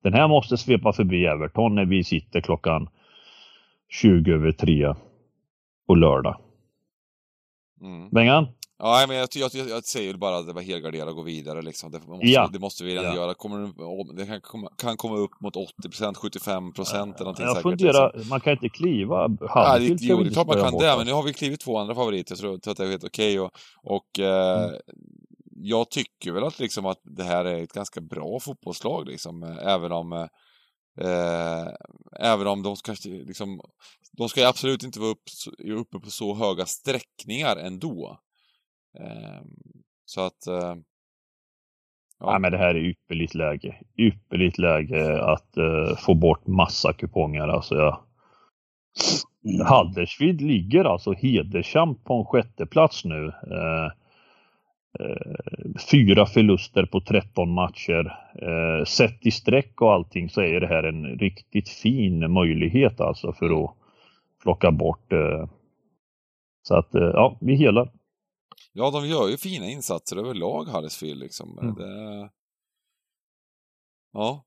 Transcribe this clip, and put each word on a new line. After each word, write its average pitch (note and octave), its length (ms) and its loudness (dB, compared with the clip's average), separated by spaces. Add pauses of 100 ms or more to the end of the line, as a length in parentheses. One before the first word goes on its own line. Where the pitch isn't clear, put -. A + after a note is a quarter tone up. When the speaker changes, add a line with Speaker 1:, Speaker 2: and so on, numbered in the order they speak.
Speaker 1:
Den F#2+ 100 2
här D3 140 6
måste C#3 300 4
svepa G#2+ 360 2
förbi F2+ 320 2
Everton E2 500 0
när G2 100 4
vi F#2 180 2
sitter F2 380 -2
klockan D#2+ 480 -2 (1000)
tjugo F2 440 6
över D#2 180 2
tre D2 440 2 (920)
på F#2 80 8
lördag. C#2+ 420 4 (1400)
Speaker 2:
Mm. F#2 280 -14
Speaker 1:
Bengan? C3 380 4 (300)
Speaker 2:
Ja, B2 300 4
men C3 100 -4
jag, B2+ 180 -2
jag, C3+ 180 -4
jag, C3 160 -8
jag A2+ 140 -8
säger G2+ 280 -6
ju F#2+ 60 -8
bara F#2 200 -2
att E2 100 -6
det F2 60 -10
var F2 80 -10
helgardera D#2+ 480 -8
och D#2+ 60 -10
gå D#2+ 60 -12
vidare, D#2 400 -10
liksom. D#2+ 300 -14
Det D#2+ 160 -16
måste, F#2 200 -2
Speaker 1:
Ja. B2 260 4
Speaker 2:
det F#2+ 60 -10
måste F#2+ 240 -10
vi F2+ 120 -8
redan F2+ 100 -6
Speaker 1:
Ja. F2 100 -4
Speaker 2:
göra. F2 180 -4
Kommer G#2 260 -12
det, G2+ 240 -12
om, F2 320 -12
det G2 100 -10
kan G#2 160 -12
komma, G#2+ 360 -16
kan A#2 200 -6
komma A2+ 180 -6
upp G#2 260 -4
mot G2+ 140 -8
åttio F#2 340 -12
procent, G2+ 280 -6
sjuttiofem F#2+ 560 -8
procent G2+ 420 -6
eller - 100 -10
någonting F#2 200 -8
Speaker 1:
Jag B2 100 0
Speaker 2:
säkert, F2+ 160 0
Speaker 1:
funderar, D3 420 4
Speaker 2:
liksom. A2+ 160 -12
Speaker 1:
man C3+ 120 -2
kan D3 120 2
inte B2 160 -2
kliva D3 460 -2
Speaker 2:
Ja, F2 120 2
det, G2+ 200 -4
Speaker 1:
Huddersfield, C3 520 4
ska A#3 100 -4
Speaker 2:
jo, F#3 80 6
Speaker 1:
vi F#3 60 4
Speaker 2:
det E3 40 2
är - 0 -
Speaker 1:
inte A2+ 60 -2
Speaker 2:
klart E3 140 2
man D#3 60 2
Speaker 1:
skoja G2 120 4
Speaker 2:
kan - 80 2
Speaker 1:
bort, F2 80 0
Speaker 2:
det, D#3+ 100 4
Speaker 1:
alltså. B2 80 4
Speaker 2:
men A#2 80 -2
nu C3 60 -2
har D3 100 0
vi C#3+ 100 -4
klivit C#3+ 260 -6
två A#2 180 -4
andra G#2+ 180 -4
favoriter, G#2 360 -2
jag F2+ 80 -10
tror, G2 180 -6
tror G#2 140 -8
att F#2+ 60 -6
det F#2+ 80 -4
är F#2+ 60 -4
helt F2+ 120 -6
okej. G2+ 360 0
Och, F#2 120 -4 (320)
och, - 360 -8
eh, F#2 460 2
Speaker 1:
Mm. E2 100 -8 (920)
Speaker 2:
jag A2+ 240 0
tycker - 400 -8
väl F#2+ 120 -2
att, D#3 160 -6
liksom, A2 260 -6
att F#2+ 180 -4
det C#2+ 200 -12
här F2+ 220 -2
är E2+ 180 -4
ett E2 100 -14
ganska G2+ 280 -12
bra D#2+ 380 -10
fotbollslag, C#3 680 -8
liksom, E2+ 360 -14
eh, E2 140 -12 (160)
även E2+ 180 -2
om, E2+ 220 -6
eh, E2+ 140 -6 (800)
eh, E2+ 600 -2 (520)
även G#2+ 280 0
om G2+ 160 -2
de G2+ 120 -6
ska, G#2 200 -12 (100)
liksom, F#2+ 560 -12 (560)
de A2+ 120 -4
ska C3+ 120 -4
ju B2 60 6
absolut C3 360 0
inte A2+ 160 -14
vara G#2+ 120 -4
upp, - 120 -10 (560)
uppe G#2+ 200 -12
på G#2 100 -18
så G#2 260 -6
höga F#2+ 300 -2
sträckningar B2 920 -6
ändå. F#2 600 -10 (800)
Ehm, G#1+ 480 -16 (580)
så - 160 -10
att, - 260 -8
eh, F2+ 280 -4 (1400)
ja. - 0 -
Speaker 1:
Ja, G2 200 0
men F#2 120 2
det F2+ 60 -2
här F2 180 4
är E2 100 0
ypperligt E2 500 -6
läge. D2+ 400 -4 (220)
Ypperligt F#2 600 2
läge D#2 640 0 (100)
att, - 240 -6
eh, D#2+ 400 0
få - 160 4
bort E2+ 340 4
massa F#2 460 2
kuponger, D2+ 540 -4
alltså, - 280 -2
ja. D2+ 300 2 (1400)
Speaker 3:
Mm. F#2 220 0
Speaker 1:
Huddersfield A#2+ 720 4
ligger C#3 440 4
alltså G2+ 280 0
hedersamt A2 880 0
på - 100 -2
en A2+ 120 0
sjätte - 400 0
plats - 400 2
nu. D#2 220 -4
Eh, D#2+ 580 -4 (1120)
eh, - 840 -10 (100)
fyra G#2 340 8
förluster G2 600 4
på - 160 -2
tretton G2 520 -2
matcher. E2+ 640 -2 (240)
Eh, E2 440 -2
sett - 400 2
i A2+ 60 4
streck - 500 0
och A2 120 8
allting F2 360 -2
så - 120 -2
är F2 180 2
det F2+ 80 -2
här D#2+ 160 0
en D#2+ 220 -4 (140)
riktigt G2 500 -4
fin F#2 640 0
möjlighet, F2 680 2
alltså, - 320 -4
för D#2+ 320 0
att - 100 -12 (680)
plocka G#2 280 4
bort, E2 420 -2
eh, D#2 360 0 (1120)
så - 140 0
att, E2 200 2
eh, F#2 80 4
ja, A2+ 380 4
vi C3 140 2
helar. B2 360 4 (840)
Speaker 2:
Ja, C3 140 0
de C#3+ 160 -4
gör D3 220 0
ju B2 80 -2
fina F3 280 -8
insatser G2+ 520 -8
överlag, A2 480 -6
Huddersfield, D#2 540 -8
liksom. E2 420 -16
Speaker 1:
Mm. A2+ 140 -4
Speaker 2:
Det... G#2 540 -14 (1800)
Ja. A#2 340 -4